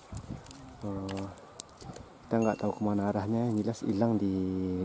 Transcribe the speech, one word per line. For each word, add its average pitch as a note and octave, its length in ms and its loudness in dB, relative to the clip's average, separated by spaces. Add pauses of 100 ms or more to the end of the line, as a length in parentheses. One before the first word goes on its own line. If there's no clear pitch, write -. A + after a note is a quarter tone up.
(840)
Eh, G2 400 -4 (960)
kita - 160 0
nggak A2 240 4
tahu G#2 160 2
kemana G#2 320 2
arahnya, A2 400 2
yang A2 80 2
jelas G#2+ 240 0
hilang A2 400 4
di G2 80 2 (560)